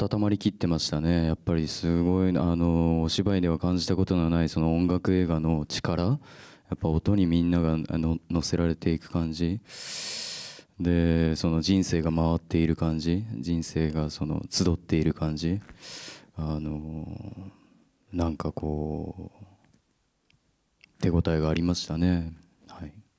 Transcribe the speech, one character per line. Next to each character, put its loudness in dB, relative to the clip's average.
ま 2
り 2
き 0
っ 2
て -2
ま 2
し -4
た -2
ね。 2
や 2
っ -2
ぱ -2
り 0
す 0
ご 2
い、 4
あ 2
の、 2
お 0
芝 0
居 0
で 2
は 2
感 0
じ -2
た 0
こ 2
と 0
の 2
な 2
い 2
そ -2
の 2
音 2
楽 0
映 4
画 0
の 0
力、 -2
や 2
っ -6
ぱ -2
音 2
に 4
み 4
ん 2
な 2
が、 2
あ -2
の、 0
乗 0
せ -2
ら 2
れ 0
て 0
い -2
く -20
感 -2
じ。 -2
で、 2
そ 0
の 2
人 4
生 0
が 0
回 2
っ 0
て -2
い 4
る 2
感 0
じ、 0
人 -2
生 -2
が -2
そ -6
の -4
集 2
っ 0
て -2
い 2
る 2
感 -2
じ。 -2
あ -4
の、 -8
な 0
ん -2
か -4
こ -6
う、 -20
手 2
応 4
え 2
が 2
あ 2
り 0
ま 2
し -6
た -4
ね。 2
は -16
い。 -14